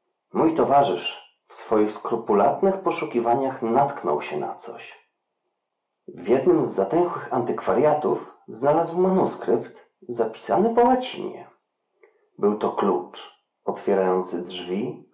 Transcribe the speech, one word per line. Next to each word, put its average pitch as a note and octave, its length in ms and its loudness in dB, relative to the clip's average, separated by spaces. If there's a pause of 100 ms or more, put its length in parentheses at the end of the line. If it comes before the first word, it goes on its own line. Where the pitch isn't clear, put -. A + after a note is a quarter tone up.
(320)
Mój D#3+ 220 2
towarzysz - 840 0 (120)
w - 60 -20
swoich G#2+ 380 0
skrupulatnych - 880 0
poszukiwaniach C3+ 800 -2
natknął A#2 600 0
się - 140 -8
na C#2+ 180 -6
coś. - 560 -18 (1000)
W - 200 -10
jednym C#3+ 380 4
z G2+ 80 -8
zatęchłych E3+ 600 -2
antykwariatów - 1000 0 (120)
znalazł D#3 500 0
manuskrypt F3+ 920 0 (180)
zapisany D#3+ 640 0
po A#3+ 80 6
łacinie. - 680 0 (880)
Był G#2 200 0
to G2 140 -2
klucz - 680 -4 (240)
otwierający F#2 800 0
drzwi, F2+ 720 -8